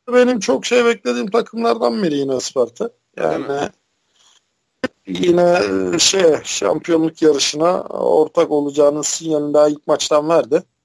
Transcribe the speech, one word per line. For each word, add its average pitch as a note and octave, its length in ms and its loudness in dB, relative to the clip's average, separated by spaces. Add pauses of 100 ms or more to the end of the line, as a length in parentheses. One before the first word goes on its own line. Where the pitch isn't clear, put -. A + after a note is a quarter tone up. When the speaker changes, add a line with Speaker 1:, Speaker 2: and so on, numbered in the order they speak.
Speaker 1:
benim B3 320 2
çok A#3 260 -2
şey A#3+ 200 2
beklediğim A#3 440 -2
takımlardan A3+ 760 -2
biri D3 140 0
yine C3+ 200 -2
Isparta. - 520 -4 (280)
Speaker 2:
Öyle D#2 200 -2
mi? - 100 -8
Speaker 1:
Yani - 220 -4 (1400)
yine, F3 520 2 (360)
e, E3 40 0
şey, E3+ 440 2
şampiyonluk E3 800 -2
yarışına D#3 680 0
ortak - 600 0
olacağının D3 500 2
sinyalini D3 520 -4
daha D3+ 160 4
ilk D3 180 -8
maçtan D3+ 420 0
verdi. D#3 340 0 (220)